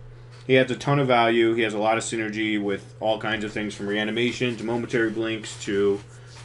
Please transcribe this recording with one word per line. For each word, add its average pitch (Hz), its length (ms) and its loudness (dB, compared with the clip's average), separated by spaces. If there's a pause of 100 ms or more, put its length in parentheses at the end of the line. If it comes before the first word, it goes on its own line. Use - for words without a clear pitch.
(440)
He 131 80 2
has 131 180 6
a 120 40 -4
ton 143 240 2
of 131 80 2
value. 117 480 6
He 117 80 2
has 107 100 -2
a 104 60 -2
lot 110 180 2
of 110 60 -2
synergy 107 580 -2
with 98 380 -6
all 107 200 0
kinds 107 240 -4
of 104 80 -6
things, 104 240 -6
from 101 120 -8
reanimation 113 680 -2
to 104 60 -10
momentary 117 460 0
blinks 110 540 -6
to 101 360 0 (460)